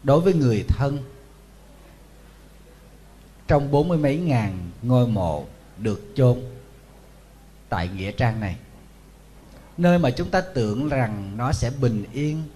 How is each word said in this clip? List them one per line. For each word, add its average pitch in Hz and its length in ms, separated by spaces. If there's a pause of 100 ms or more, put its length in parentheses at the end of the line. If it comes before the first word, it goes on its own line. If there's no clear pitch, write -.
đối 139 180
với 185 140
người 120 340
thân 139 300 (2500)
trong 143 220
bốn 147 180
mươi 170 100
mấy 147 180
ngàn 104 540 (120)
ngôi 123 240
mộ 85 400 (320)
được 104 380
chôn 123 240 (1300)
tại 90 200
nghĩa 98 240
trang 113 280
này, 92 160 (1200)
nơi 175 220
mà 139 120
chúng 175 200
ta 185 100
tưởng 127 480
rằng 107 480
nó 123 160
sẽ - 180 (100)
bình 110 320
yên 151 300 (140)